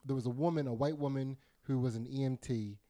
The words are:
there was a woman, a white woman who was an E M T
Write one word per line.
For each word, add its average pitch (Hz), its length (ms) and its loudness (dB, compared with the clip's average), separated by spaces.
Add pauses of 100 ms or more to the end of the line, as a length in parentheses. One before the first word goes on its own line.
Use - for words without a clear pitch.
there 135 120 -2
was 123 100 0
a 127 60 0
woman, 151 340 2
a 123 80 -2
white 143 240 0
woman 135 400 -2 (240)
who 135 180 2
was 123 160 2
an 113 160 -4
E 135 120 0
M 131 140 2
T 107 420 -4 (100)